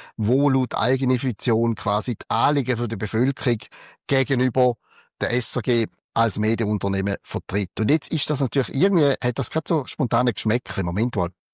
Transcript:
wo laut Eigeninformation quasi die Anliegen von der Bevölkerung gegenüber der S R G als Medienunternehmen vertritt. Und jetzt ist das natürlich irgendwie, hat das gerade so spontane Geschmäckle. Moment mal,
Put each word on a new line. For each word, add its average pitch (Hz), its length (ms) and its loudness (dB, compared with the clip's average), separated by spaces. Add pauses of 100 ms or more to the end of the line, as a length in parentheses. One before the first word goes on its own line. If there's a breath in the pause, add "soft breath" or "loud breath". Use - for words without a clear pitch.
(180 loud breath)
wo 127 320 2
laut 131 260 0
Eigeninformation 123 1000 0
quasi 104 400 -2
die - 140 -16
Anliegen 123 480 2
von 117 100 -2
der 107 100 -6
Bevölkerung 117 600 0 (500 loud breath)
gegenüber 127 680 2 (440 soft breath)
der 101 140 -2
S 123 220 -2
R 120 80 -2
G 117 220 2 (280)
als 113 240 0
Medienunternehmen 101 840 0
vertritt. - 560 -4
Und 110 100 0
jetzt 156 220 0
ist - 180 -2
das 143 120 0
natürlich 131 320 -2
irgendwie, 156 480 2
hat 123 180 -2
das 127 100 -4
gerade - 180 -4
so 151 180 0
spontane 123 480 0
Geschmäckle. 110 500 -2
Moment 101 320 -2
mal, 87 140 0 (240)